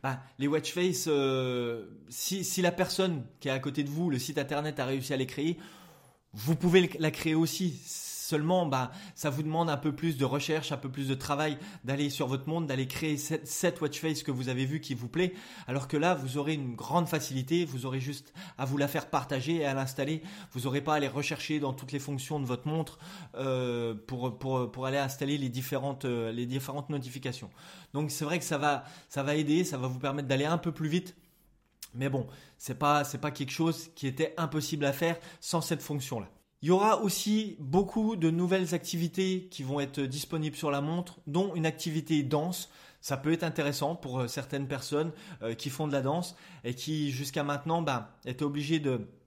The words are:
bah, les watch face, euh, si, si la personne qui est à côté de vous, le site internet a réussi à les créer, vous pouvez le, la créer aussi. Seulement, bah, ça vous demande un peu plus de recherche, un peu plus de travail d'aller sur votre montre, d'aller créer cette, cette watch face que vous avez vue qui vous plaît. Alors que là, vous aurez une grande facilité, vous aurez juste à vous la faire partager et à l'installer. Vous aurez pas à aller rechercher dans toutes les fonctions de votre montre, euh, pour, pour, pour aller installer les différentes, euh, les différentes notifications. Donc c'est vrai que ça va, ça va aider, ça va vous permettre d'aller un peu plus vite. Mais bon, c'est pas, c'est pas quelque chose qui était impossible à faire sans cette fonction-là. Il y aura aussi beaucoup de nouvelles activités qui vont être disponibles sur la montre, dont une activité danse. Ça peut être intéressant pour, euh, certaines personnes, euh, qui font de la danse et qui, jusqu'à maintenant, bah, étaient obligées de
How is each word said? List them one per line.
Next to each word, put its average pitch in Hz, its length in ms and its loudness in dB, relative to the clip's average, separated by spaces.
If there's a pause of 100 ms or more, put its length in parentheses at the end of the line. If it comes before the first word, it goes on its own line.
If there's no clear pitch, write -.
bah, 131 200 -2 (180)
les 139 80 2
watch 151 260 0
face, 180 340 2
euh, 127 760 2 (240)
si, 185 340 -2
si - 200 0
la 175 80 6
personne 175 520 2 (160)
qui - 80 -4
est 139 40 0
à 131 80 0
côté 143 240 -2
de 143 60 -2
vous, 165 200 0
le 135 80 2
site 139 220 -2
internet 147 400 -2
a 131 60 0
réussi 135 280 -2
à 135 40 0
les 131 100 0
créer, 160 320 0 (760)
vous 120 220 2
pouvez 180 260 8
le, 175 60 6 (100)
la 156 140 2
créer 156 240 0
aussi. 160 440 2 (480)
Seulement, 165 380 4
bah, 131 260 0 (240)
ça - 140 -2
vous 139 120 -2
demande 160 280 2
un 143 80 2
peu 143 180 0
plus 160 220 0
de 135 80 4
recherche, 143 480 0
un 139 40 -4
peu 135 120 -6
plus 135 180 -4
de 135 60 2
travail 143 440 0 (280)
d'aller 139 240 2
sur 135 180 0
votre 135 220 -2
montre, 165 180 0
d'aller 131 180 0
créer 151 300 -2
cette, 147 320 -4
cette 175 320 0
watch - 220 -2
face 156 200 0
que - 100 -2
vous 127 180 -2
avez 131 160 0
vue 151 160 -2
qui 135 140 -4
vous 117 120 -6
plaît. 180 260 0 (320)
Alors 135 220 -2
que - 80 -2
là, 165 180 4
vous 135 240 -2
aurez 147 180 2
une 131 200 -4
grande 170 320 2
facilité, 143 560 0
vous 131 220 -4
aurez 131 160 -2
juste 139 320 -8 (240)
à 135 80 -2
vous 135 100 0
la 143 140 2
faire 151 200 -2
partager 139 460 0
et 156 100 2
à 135 80 2
l'installer. 139 500 -2 (280)
Vous 127 160 -4
aurez 139 140 0
pas 151 100 0
à 151 60 6
aller 143 100 2
rechercher 147 540 -2
dans 135 100 0
toutes 131 220 -8
les 143 60 -2
fonctions 143 420 -4
de 135 40 -2
votre 123 220 -2
montre, 156 320 -2 (360)
euh, 123 600 0
pour, 120 420 -4
pour, 131 360 0
pour 127 120 -6
aller 135 120 0
installer 139 400 0
les 135 100 -2
différentes, 131 560 -4
euh, 117 300 0
les 120 120 -2
différentes 131 440 -4
notifications. 127 600 -6 (440)
Donc 147 180 -2
c'est - 140 -2
vrai 170 140 2
que 170 60 -6
ça 156 120 0
va, 143 260 2 (240)
ça 139 160 -2
va 147 120 2
aider, 156 280 4
ça 170 140 -2
va 127 100 -2
vous 127 120 -2
permettre 139 280 -2
d'aller 135 160 4
un 156 140 2
peu 170 160 -2
plus 156 160 -2
vite. 180 260 0 (800)
Mais 135 140 0
bon, 131 180 -2 (300)
c'est 127 200 -8
pas, 147 280 4
c'est 131 140 -8
pas 151 120 -2
quelque 135 220 -4
chose 165 420 0
qui - 100 -6
était 135 300 0
impossible 156 480 0
à 139 80 4
faire 165 260 2 (220)
sans - 220 0
cette 160 200 -2
fonction-là. 131 460 -4 (360)
Il 143 60 0
y - 20 10
aura 208 320 6
aussi 208 560 2
beaucoup 196 560 2
de 165 160 4
nouvelles 180 420 2
activités 185 800 0
qui - 100 -10
vont 135 180 0
être 139 220 -2
disponibles 151 540 -2
sur 151 160 -2
la 139 100 2
montre, 170 460 -2
dont 175 260 2
une 160 140 2
activité 156 560 2
danse. 151 480 0 (280)
Ça - 160 -4
peut 135 160 0
être 165 120 2
intéressant 151 520 0
pour, 131 260 -4
euh, 123 60 0
certaines 139 400 -4
personnes, 147 440 0 (320)
euh, 117 100 -2
qui 127 160 -4
font 151 180 -2
de 143 60 0
la 139 80 2
danse 156 340 -2 (280)
et 120 100 -4
qui, 151 380 -2
jusqu'à 135 320 -4
maintenant, 151 400 0
bah, 131 420 -4
étaient 127 180 -4
obligées 147 360 0
de 127 280 0 (180)